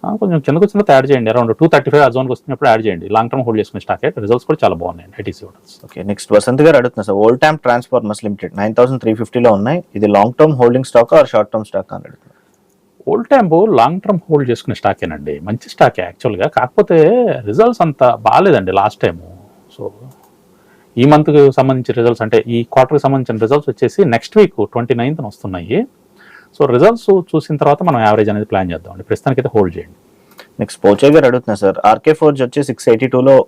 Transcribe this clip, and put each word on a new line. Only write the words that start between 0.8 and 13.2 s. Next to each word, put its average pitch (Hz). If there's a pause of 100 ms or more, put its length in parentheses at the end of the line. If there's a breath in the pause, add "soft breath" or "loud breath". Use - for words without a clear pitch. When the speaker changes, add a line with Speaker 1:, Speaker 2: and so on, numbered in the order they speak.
Speaker 1:
తర్వాత 202
యాడ్ 135
చేయండి. 120
around 117
టూ 156
థర్టీ 143
ఫైవ్ 147
ఆ 135
జోన్ 127
కి 127
వచ్చినప్పుడు 135
యాడ్ 110
చేయండి. 90
లాంగ్ 110
టర్మ్ 135
హోల్డ్ 113
చేసుకునే 98
స్టాకే. -
రిజల్ట్స్ 117
కూడా -
చాలా 95
బాగున్నాయండి 85
ఐటీసీ 101
హోటల్స్. -
Speaker 2:
ఓకే, -
నెక్స్ట్ 101
వసంత్ 123
గారు 151
అడుగుతున్నారు 120
సార్, 98
ఓల్డ్ 113
టైమ్ 156
ట్రాన్స్‌ఫార్మర్స్ 120
లిమిటెడ్ 98
నైన్ 107
థౌసండ్ 123
త్రీ 110
ఫిఫ్టీ 113
లో 117
ఉన్నాయి. 120 (100)
ఇది 104
లాంగ్ 104
టర్మ్ 156
హోల్డింగ్ 127
స్టాక్ 117
or 151
షార్ట్ 107
టర్మ్ 110
స్టాక్ -
అని 95
అడుగుతున్నారు. -
Speaker 1:
ఓల్డ్ 240